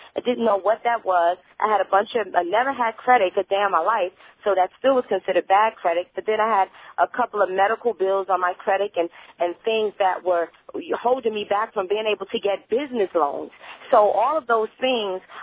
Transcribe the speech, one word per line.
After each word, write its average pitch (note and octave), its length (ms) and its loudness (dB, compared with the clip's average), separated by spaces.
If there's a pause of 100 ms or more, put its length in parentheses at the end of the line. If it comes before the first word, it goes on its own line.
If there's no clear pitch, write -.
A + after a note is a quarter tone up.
(160)
I - 40 -4
didn't A#3+ 240 -2
know G#3 140 2
what G3+ 260 0
that A#3 200 -2
was. F3+ 320 2 (240)
I G#3+ 80 0
had G#3 120 2
a F#3+ 100 -2
bunch G3+ 240 2
of, G3+ 200 -2
I F3+ 100 2
never A3+ 280 0
had A#3 240 -4
credit A3 400 2
a G3+ 60 2
day G3 240 -2
in G3 60 0
my E3+ 80 2
life, F#3+ 320 -2 (320)
so G3+ 100 2
that F#3 240 2
still C4+ 160 2
was B3 140 0
considered F#3 400 -2
bad G#3+ 260 4
credit. F3 400 -2
But F#3 100 -8
then G#3+ 160 0
I G#3+ 60 2
had G3 220 2 (340)
a F#3 60 2
couple A3 340 -2
of F#3 80 0
medical G#3 420 0
bills F#3+ 380 -2
on F3+ 100 0
my F3+ 160 -2
credit G3+ 400 -2
and, E3+ 140 -2 (300)
and F3 240 -2
things A3 340 -2
that F#3 260 -2
were E3+ 240 0 (460)
holding A#3 400 -2
me G#3 160 -6
back G#3+ 240 -2
from F#3+ 140 -4
being G#3+ 180 -2
able G#3 200 -4
to A#3 120 -6
get G3 320 -4
business B3 440 -2
loans. D3+ 360 -2 (400)
So G#3 200 6
all C4 280 2
of C4 80 -4
those A3 220 0 (120)
things, G#3+ 400 -2 (220)